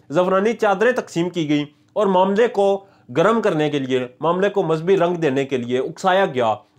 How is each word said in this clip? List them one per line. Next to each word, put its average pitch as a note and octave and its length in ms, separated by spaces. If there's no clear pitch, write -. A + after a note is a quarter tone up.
ज़फ़रानी F#3+ 420
चादरें G#3+ 420
तकसीम F3 340
की E3+ 160
गई D3 200
और G3+ 120
मामले G3 400
को G3 400
गर्म F#3+ 300
करने D#3 280
के C#3+ 100
लिए, B2+ 300
मामले F3+ 280
को G3 140
मजहबी D#3+ 320
रंग F3 220
देने C#3 280
के C3+ 120
लिए A#2+ 220
उकसाया F#3 460
गया B2 220